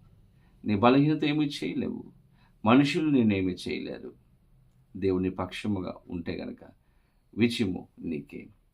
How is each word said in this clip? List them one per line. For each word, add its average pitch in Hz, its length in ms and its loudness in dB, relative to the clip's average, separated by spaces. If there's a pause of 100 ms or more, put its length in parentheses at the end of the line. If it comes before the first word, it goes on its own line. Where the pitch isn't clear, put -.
(640)
నీ 104 100 2
బలహీనత 143 480 4
ఏమీ 151 220 2
చేయలేవు, - 580 -6 (640)
మనుషులు 143 440 4
నేనేమీ 101 460 2 (120)
చేయలేరు. 78 460 -8 (840)
దేవుని 92 320 0
పక్షముగా 92 640 -6 (160)
ఉంటే 180 260 -6
గనక 85 360 -12 (640)
విజయము 110 500 0 (120)
నీకే. 80 480 -10 (260)